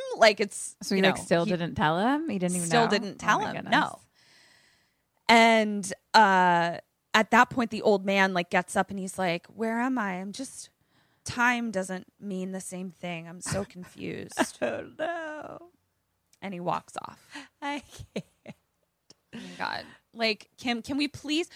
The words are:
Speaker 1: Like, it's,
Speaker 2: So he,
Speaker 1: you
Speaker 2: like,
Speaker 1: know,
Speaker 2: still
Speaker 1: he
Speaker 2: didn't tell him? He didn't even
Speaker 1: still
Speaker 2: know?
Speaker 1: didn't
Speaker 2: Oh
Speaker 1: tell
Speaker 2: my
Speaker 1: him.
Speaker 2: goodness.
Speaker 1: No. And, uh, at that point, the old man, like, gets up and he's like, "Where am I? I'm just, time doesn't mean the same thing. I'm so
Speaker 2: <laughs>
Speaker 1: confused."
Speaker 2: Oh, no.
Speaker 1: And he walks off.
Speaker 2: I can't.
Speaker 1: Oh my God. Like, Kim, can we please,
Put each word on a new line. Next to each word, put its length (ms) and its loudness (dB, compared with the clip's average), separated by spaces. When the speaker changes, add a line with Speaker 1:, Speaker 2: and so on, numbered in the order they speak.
Speaker 1:
Like, 240 6
it's, 420 -6
Speaker 2:
So 120 -4
he, 60 2
Speaker 1:
you 60 4
Speaker 2:
like, 120 4
Speaker 1:
know, 60 -10
Speaker 2:
still 200 2
Speaker 1:
he 60 -2
Speaker 2:
didn't 240 -4
tell 240 2
him? 320 0
He 80 -2
didn't 180 -2
even 120 -4
Speaker 1:
still 160 4
Speaker 2:
know? 60 2
Speaker 1:
didn't 320 -2
Speaker 2:
Oh 40 -2
Speaker 1:
tell 140 4
Speaker 2:
my 100 -4
Speaker 1:
him. 60 -8
Speaker 2:
goodness. 160 -4
Speaker 1:
No. 260 0
And, 640 6
uh, 640 6
at 160 4
that 200 6
point, 200 -2
the 120 -6
old 240 4
man, 260 4
like, 180 -2
gets 260 0
up 140 0
and 80 -8
he's 200 -10
like, 300 -2
"Where 320 -4
am 180 -2
I? 160 -4
I'm 180 -8
just, 380 -14
time 460 0
doesn't 360 -6
mean 340 -8
the 80 -10
same 300 -12
thing. 380 -12
I'm 120 -18
so 240 -6
Speaker 2:
<laughs> 40 -14
Speaker 1:
confused." 960 -8
Speaker 2:
Oh, 240 -6
no. 600 -10
Speaker 1:
And 140 -10
he 60 -10
walks 360 -6
off. 220 -12
Speaker 2:
I 220 -8
can't. 120 -8
Speaker 1:
Oh 40 -14
my 40 -14
God. 260 -6
Like, 340 -4
Kim, 240 -6
can 160 -8
we 100 -2
please, 480 -6